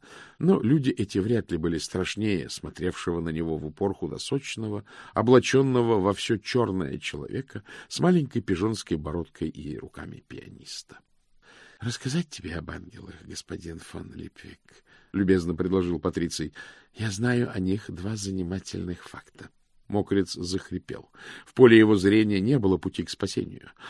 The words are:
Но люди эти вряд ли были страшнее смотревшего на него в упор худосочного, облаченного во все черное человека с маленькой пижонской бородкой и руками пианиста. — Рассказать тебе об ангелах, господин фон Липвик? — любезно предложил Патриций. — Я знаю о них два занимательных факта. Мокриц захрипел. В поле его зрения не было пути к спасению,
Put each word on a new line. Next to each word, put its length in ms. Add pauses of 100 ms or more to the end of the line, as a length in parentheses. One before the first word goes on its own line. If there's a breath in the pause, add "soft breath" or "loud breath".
(400 loud breath)
Но 220
люди 280
эти 280
вряд 340
ли 60
были 200
страшнее 720
смотревшего 720
на 100
него 280
в 80
упор 280
худосочного, 920 (280 loud breath)
облаченного 840
во 140
все 240
черное 600
человека 640 (240 loud breath)
с 120
маленькой 420
пижонской 560
бородкой 520
и 280
руками 500
пианиста. — 720 (840 soft breath)
Рассказать 480
тебе 260
об 140
ангелах, 460 (100)
господин 540
фон 340
Липвик? — 720 (300 soft breath)
любезно 420
предложил 440
Патриций. — 540 (400 loud breath)
Я 160
знаю 420
о 80
них 300
два 260
занимательных 920
факта. 400 (420)
Мокриц 420
захрипел. 760 (340 loud breath)
В 80
поле 240
его 180
зрения 440
не 180
было 200
пути 260
к 60
спасению, 600 (180 loud breath)